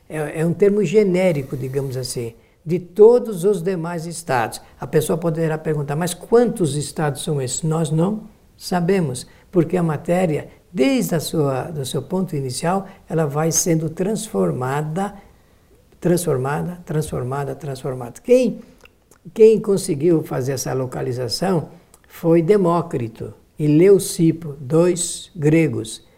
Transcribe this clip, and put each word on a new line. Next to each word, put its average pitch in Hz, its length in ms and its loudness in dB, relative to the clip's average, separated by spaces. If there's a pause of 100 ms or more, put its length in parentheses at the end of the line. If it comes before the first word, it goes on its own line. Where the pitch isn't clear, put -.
É, 156 320 -6
é 160 60 0
um 175 60 0
termo 202 320 2
genérico, 180 720 2
digamos 131 400 -4
assim, 123 380 -6 (300)
de 170 140 -2
todos 208 680 4
os 196 180 0
demais 170 440 -6
estados. 127 540 -4 (200)
A - 60 -10
pessoa 160 320 0
poderá 160 400 -2
perguntar, 147 380 -4
"Mas 170 180 -4
quantos 220 600 2
estados 147 480 -4
são 147 180 -4
esses?" 127 220 -6
Nós 156 280 0
não 180 340 0 (320)
sabemos, 170 720 -2 (240)
porque 180 260 2
a 175 60 0
matéria, 165 680 0 (240)
desde 254 420 0
a 156 60 0
sua, 139 440 -2
do 147 200 -8
seu 127 180 -6
ponto 180 340 -4
inicial, 165 500 -4 (220)
ela 160 180 0
vai 151 260 -2
sendo 160 380 0
transformada, 175 1200 -4 (840)
transformada, 165 840 -2
transformada, 139 720 -4
transformada. 131 680 -10
Quem, 247 380 2 (720)
quem 220 280 8
conseguiu 175 640 0
fazer 135 300 -4
essa 135 200 -6
localização 131 960 -4 (420)
foi 170 320 2
Demócrito 165 880 0 (260)
e 151 80 -2
Leucipo, 160 920 4
dois 165 760 0
gregos, 147 720 0 (140)